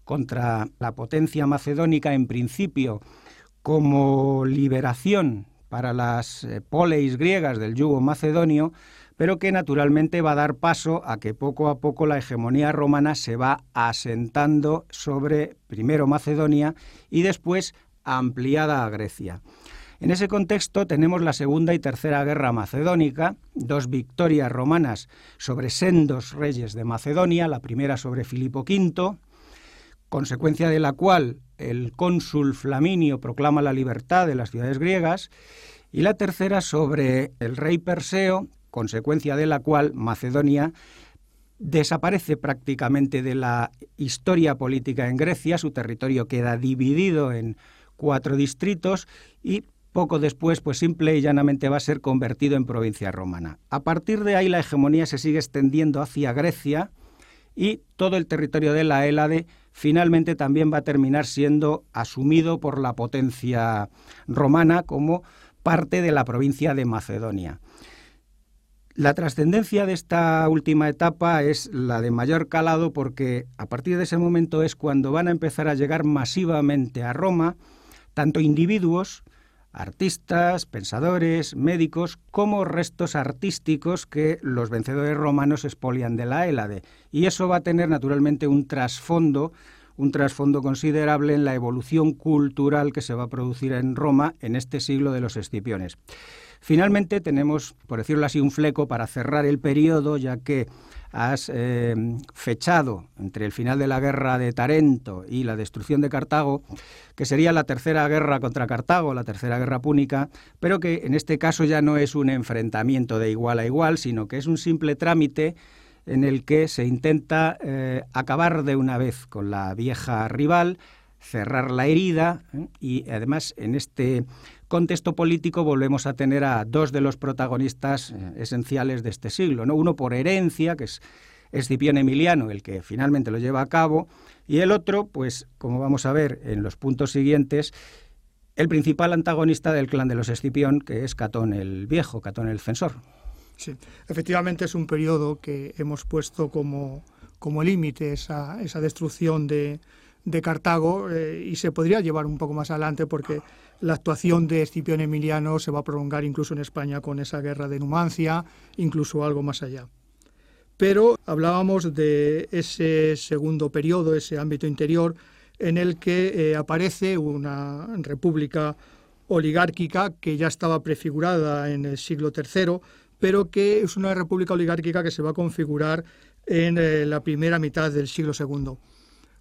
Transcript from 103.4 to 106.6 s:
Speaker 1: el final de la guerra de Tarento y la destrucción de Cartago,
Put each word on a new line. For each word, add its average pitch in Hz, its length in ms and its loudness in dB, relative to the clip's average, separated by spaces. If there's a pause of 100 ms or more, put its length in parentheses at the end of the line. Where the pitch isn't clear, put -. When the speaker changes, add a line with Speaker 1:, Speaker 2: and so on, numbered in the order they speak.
Speaker 1:
el 101 60 -4
final 123 280 -2
de 139 80 0
la 131 120 0
guerra 135 380 0
de 123 140 0
Tarento 123 760 2
y 127 160 -4
la 113 120 -4
destrucción 107 460 -2
de 143 80 0
Cartago, 139 520 0 (540)